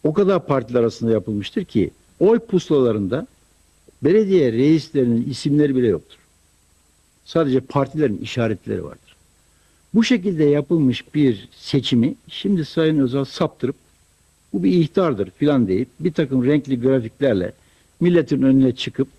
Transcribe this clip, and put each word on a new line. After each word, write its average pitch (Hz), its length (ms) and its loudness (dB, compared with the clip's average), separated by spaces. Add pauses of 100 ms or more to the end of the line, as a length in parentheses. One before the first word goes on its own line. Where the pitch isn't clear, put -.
O 156 80 0
kadar 190 340 0
partiler 123 340 -2
arasında 113 300 0
yapılmıştır 107 540 -4
ki 98 260 -2 (300)
oy 220 180 4
pusularında 131 880 0 (760)
belediye 180 500 2
reislerinin 131 800 0
isimleri 143 460 0
bile 123 100 2
yoktur. - 320 -2 (1040)
Sadece 135 360 0
partilerin 139 580 -2
işaretleri 110 680 -6
vardır. - 320 -20 (800)
Bu 220 100 4
şekilde 180 400 0
yapılmış 143 680 0
bir 131 420 0
seçimi 127 580 -2 (140)
şimdi 190 360 -4
Sayın 160 340 0
Özal 135 260 0
saptırıp - 520 -6 (760)
"Bu 190 120 -4
bir 185 80 2
ihtardır." 151 580 0
filan 139 380 0
deyip 101 200 -2 (120)
bir 160 120 -2
takım 131 320 -2
renkli 135 360 0
grafiklerle 117 720 0 (480)
milletin 165 420 2
önüne 131 320 4
çıkıp - 340 -6 (100)